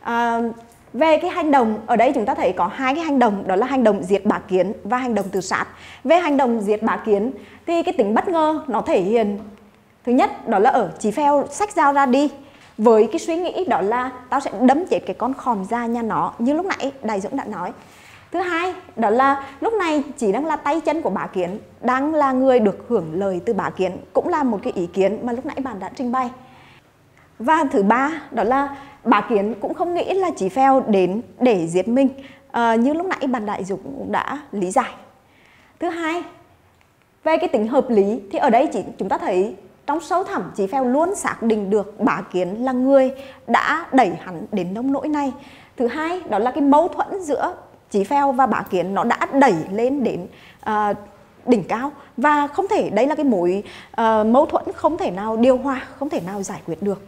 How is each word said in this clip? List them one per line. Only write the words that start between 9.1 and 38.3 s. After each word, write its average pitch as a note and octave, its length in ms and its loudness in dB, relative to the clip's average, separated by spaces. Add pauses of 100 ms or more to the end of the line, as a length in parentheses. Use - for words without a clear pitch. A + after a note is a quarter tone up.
thứ A#3+ 60 0
nhất, - 360 0
đó A3 100 2
là G3+ 120 4
ở G3 280 0
chị G#3+ 120 -2
Phèo C#4+ 400 2
xách G#4 220 -4
dao C#4+ 200 4
ra C#4 140 4
đi C4+ 240 4 (480)
với A3 340 6
cái E4+ 60 -2
suy E4 180 -4
nghĩ F4+ 280 -4
đó A3 160 0
là A#3+ 300 -2 (200)
"Tao C4+ 100 0
sẽ - 100 -6 (100)
đấm C4+ 260 4
chết - 200 0
cái F#3+ 80 -6
con B3 200 -4
khòm G#3 300 -4
già A#3 220 -4
nhà A#3 160 -4
nó", F3+ 360 -2
như A#3 140 0
lúc E4+ 140 -2
nãy C4+ 260 -4 (100)
Đại A3 180 -4
Dũng G3 160 -8
đã C4+ 80 -4
nói. G3+ 280 -8 (600)
Thứ E4+ 80 -2
hai, F4+ 340 -4 (220)
đó A3 140 2
là C4+ 340 2 (160)
lúc G#4 140 -2
này D#4+ 280 0 (140)
chỉ G#3 160 0
đang C4+ 140 -2
là D#4 100 -2
tay D4+ 240 -2
chân D#4+ 220 -2
của G3+ 80 -2
bà F3+ 160 -4
Kiến, G3+ 320 -4 (220)
đang C4 340 0
là C#4 180 4
người B3+ 280 4
được G3+ 280 0
hưởng F#3 260 0
lợi F#3+ 300 -2
từ A#3 80 -2
bà F3+ 180 -2
Kiến, F#3 260 -2 (160)
cũng - 160 2
là E4 140 0
một A#3 200 0
cái B3 140 -4
ý F3+ 100 -2
kiến G3 360 0
mà A#3+ 100 -4
lúc A#3+ 140 -6
nãy - 180 -8
bạn A#3 140 -8
đã F#3+ 180 -10
trình B3 160 -4
bày. B3+ 180 -2 (1080)
Và D#4 340 2
thứ A#3+ 100 2
ba, A#3+ 280 2 (200)
đó G#3+ 140 -2
là C4+ 320 0 (280)
bà A3 160 4
Kiến G#3 400 -2
cũng D#4 140 -4
không F4 200 -2
nghĩ - 200 -2
là F#4 220 0
chị F#3+ 120 -2
Phèo C4+ 400 4
đến G3 340 2 (180)
để G#3 260 2
giết F3 220 0
mình, B3+ 200 4 (420)
ờ, A#3 240 2
như A#3 180 2
lúc E4+ 140 -2
nãy F4 200 -4
bạn G#3+ 200 -2
Đại G3+ 180 -6
Dũng F#3+ 180 -6
cũng F#3+ 300 -10
đã C4 260 -4 (140)
lý F#3 180 -4
giải. A#3 220 0 (880)
Thứ E4 80 -4
hai, E4+ 340 -4 (1000)
về D#4+ 120 2
cái F4 120 0
tính A3 200 0
hợp C4 220 2
lý G3 300 2 (120)